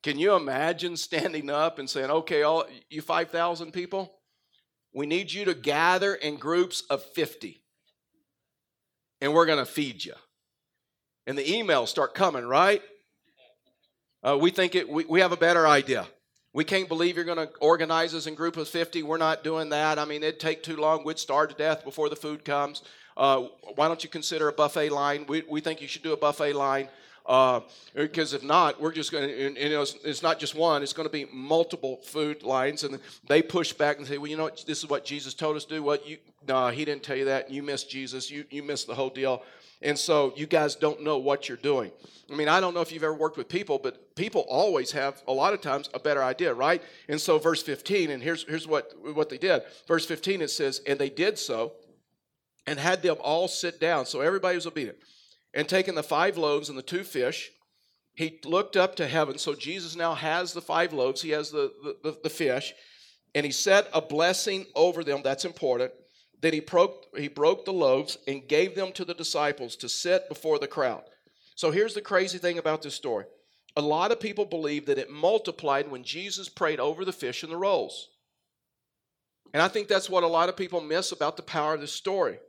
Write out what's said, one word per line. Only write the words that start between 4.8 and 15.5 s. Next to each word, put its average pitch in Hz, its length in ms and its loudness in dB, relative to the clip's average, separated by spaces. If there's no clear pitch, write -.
we 143 120 -4
need 160 260 -2
you 202 140 -6
to 180 80 2
gather 165 600 2
in 151 220 -4
groups 170 540 0
of 139 120 0
fifty, - 640 -6
and 143 120 0
we're 165 120 8
gonna 147 200 2
feed 135 380 -6
you." - 100 -12
And 139 100 -4
the 139 60 -4
emails 165 460 2
start 143 260 0
coming, 151 300 0
right? 180 360 4
Uh, 139 180 4
we 175 80 6
think 180 240 0
it, 180 160 0
we, 160 160 -2
we 165 160 4
have 175 100 6
a 175 60 -2
better 165 300 6